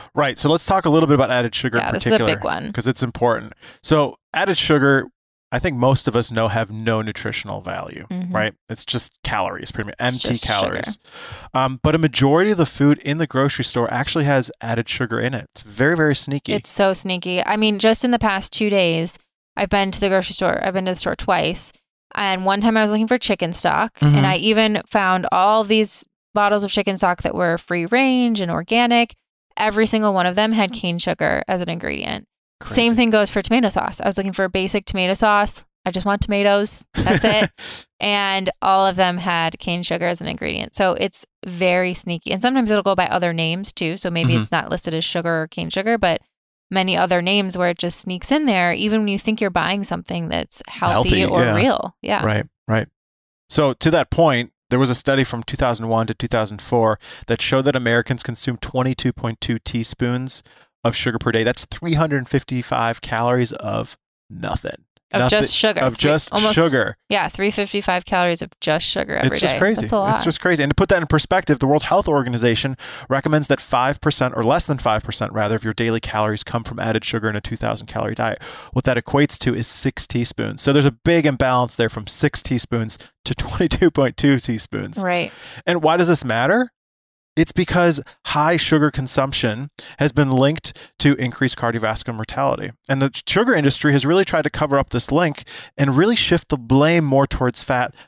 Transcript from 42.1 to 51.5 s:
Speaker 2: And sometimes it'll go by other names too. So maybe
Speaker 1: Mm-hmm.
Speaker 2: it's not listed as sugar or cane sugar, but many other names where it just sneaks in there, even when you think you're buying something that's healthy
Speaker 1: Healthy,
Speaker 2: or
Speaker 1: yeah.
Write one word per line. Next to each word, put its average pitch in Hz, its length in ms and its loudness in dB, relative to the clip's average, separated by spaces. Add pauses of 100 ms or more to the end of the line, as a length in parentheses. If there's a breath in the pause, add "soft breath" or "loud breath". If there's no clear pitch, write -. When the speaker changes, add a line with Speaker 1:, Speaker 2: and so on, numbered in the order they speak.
Speaker 2:
And 190 100 -4
sometimes 247 300 0
it'll 208 120 2
go 196 120 0
by 180 120 2
other 175 240 0
names 165 400 -2
too. 165 240 -4
So 190 140 -4
maybe 170 240 0
Speaker 1:
Mm-hmm. 110 80 2
Speaker 2:
it's 107 100 -6
not - 200 -2
listed 170 240 -4
as 165 80 -2
sugar 165 400 -2
or 156 40 -8
cane 165 220 -8
sugar, 220 300 -2
but 175 200 0 (520)
many 185 260 0
other 180 240 2
names 190 360 0
where 175 120 0
it 175 80 -4
just 175 220 -4
sneaks 180 320 -6
in 302 140 2
there, 180 280 2
even 214 280 0
when 208 80 -2
you 196 100 -2
think 220 220 -2
you're 202 100 0
buying 185 320 -2
something 175 460 -6
that's - 380 -6
healthy - 520 0
Speaker 1:
Healthy, - 60 2
Speaker 2:
or - 180 2
Speaker 1:
yeah. 110 120 2